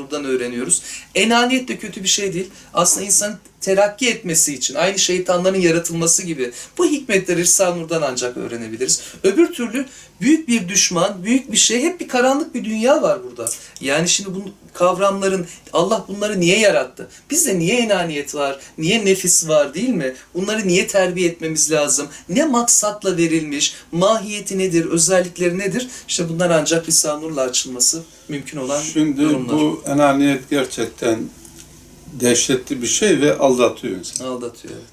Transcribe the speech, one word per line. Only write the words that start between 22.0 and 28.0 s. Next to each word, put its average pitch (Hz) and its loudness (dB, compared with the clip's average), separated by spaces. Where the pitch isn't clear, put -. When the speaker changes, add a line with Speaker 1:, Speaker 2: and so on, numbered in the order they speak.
Speaker 1:
Ne 247 2
maksatla 208 2
verilmiş, 156 0
mahiyeti 202 0
nedir, 170 2
özellikleri 175 0
nedir? 202 -4
İşte 170 -4
bunlar 170 0
ancak 165 2
Risale-i 151 0
Nur'la 143 -4
açılması 127 -2